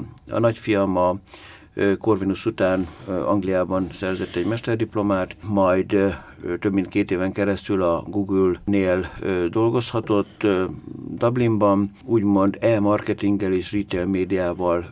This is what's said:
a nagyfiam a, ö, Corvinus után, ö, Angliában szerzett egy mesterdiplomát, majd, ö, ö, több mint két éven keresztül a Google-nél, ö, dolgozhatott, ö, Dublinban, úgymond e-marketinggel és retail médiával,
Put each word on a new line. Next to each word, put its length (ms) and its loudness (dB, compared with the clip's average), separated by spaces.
a 100 -4
nagyfiam 580 0
a, 180 2
ö, 240 2
Corvinus 480 0
után, 420 0
ö, 40 -8
Angliában 680 0
szerzett 440 -6
egy 100 -2
mesterdiplomát, 880 -2
majd, 460 2
ö, 140 4
ö, 140 -4
több 160 0
mint 140 0
két 240 -2
éven 200 0
keresztül 520 -2
a 240 0
Google-nél, 1000 0
ö, 280 0
dolgozhatott, 960 0
ö, 200 2
Dublinban, 760 2
úgymond 540 2
e-marketinggel 920 0
és 180 -2
retail 340 -2
médiával, 880 0